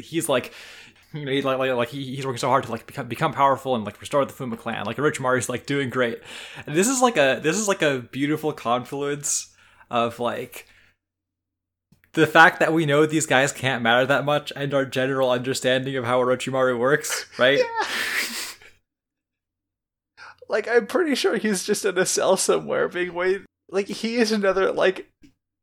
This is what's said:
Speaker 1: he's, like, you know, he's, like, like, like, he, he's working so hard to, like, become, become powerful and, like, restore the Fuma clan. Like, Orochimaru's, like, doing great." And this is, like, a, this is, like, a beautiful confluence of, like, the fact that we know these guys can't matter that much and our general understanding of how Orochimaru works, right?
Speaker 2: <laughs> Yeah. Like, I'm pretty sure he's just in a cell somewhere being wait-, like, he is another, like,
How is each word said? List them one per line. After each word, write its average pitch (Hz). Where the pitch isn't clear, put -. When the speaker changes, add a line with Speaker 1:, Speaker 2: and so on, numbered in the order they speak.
Speaker 1:
he's, 156
like, 127
you 147
know, 135
he's, 135
like, 131
like, 131
like, 120
he, 131
he's 135
working 123
so 139
hard 127
to, 110
like, -
become, 131
become 135
powerful 135
and, 107
like, 104
restore 139
the -
Fuma 120
clan. 104
Like, 113
Orochimaru's, 131
like, 123
doing 139
great." 120
And 147
this 196
is, 269
like, 254
a, 135
this 160
is, 214
like, 190
a 139
beautiful 143
confluence 143
of, 117
like, 120
the 156
fact 165
that 160
we 160
know 143
these 151
guys 139
can't 127
matter 120
that 135
much 147
and 139
our 135
general 131
understanding 127
of 123
how 127
Orochimaru 127
works, 139
right? 131
Speaker 2:
<laughs> 466
Yeah. 427
Like, 208
I'm 233
pretty 311
sure 302
he's 208
just 208
in 190
a 180
cell 180
somewhere 160
being 175
wait-, 185
like, 196
he 226
is 220
another, 196
like, -